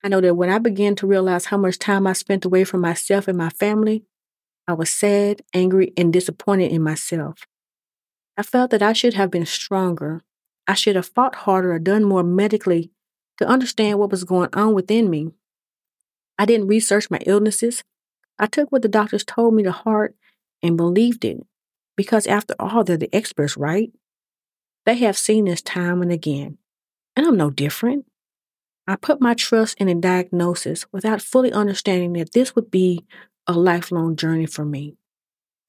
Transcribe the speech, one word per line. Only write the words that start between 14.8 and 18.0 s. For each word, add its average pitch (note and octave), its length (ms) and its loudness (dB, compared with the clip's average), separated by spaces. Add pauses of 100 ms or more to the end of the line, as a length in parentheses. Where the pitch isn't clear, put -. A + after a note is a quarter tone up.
me. D#3+ 220 -4 (1040)
I G#3 80 2
didn't G#3+ 220 4
research G#3 420 2
my F3 160 -2
illnesses. G#3+ 580 0 (540)